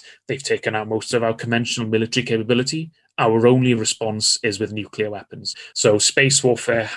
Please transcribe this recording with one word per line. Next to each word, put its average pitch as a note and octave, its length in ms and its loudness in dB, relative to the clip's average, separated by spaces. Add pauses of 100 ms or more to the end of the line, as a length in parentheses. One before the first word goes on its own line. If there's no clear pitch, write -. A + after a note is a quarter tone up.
(280)
they've A#2 160 -6
taken A2 320 -2
out G#2+ 120 -4
most A2 260 -4
of A#2 100 2
our A2+ 100 0
conventional A#2 560 -2
military A2+ 360 0
capability. B2 640 -2 (280)
Our A2+ 260 4
only B2+ 300 6
response A2 680 -2
is G#2 160 -2
with G#2 140 -2
nuclear G#2+ 380 -4
weapons. - 440 -12 (200)
So G#2+ 240 4
space C3+ 440 2
warfare A#2 420 0 (120)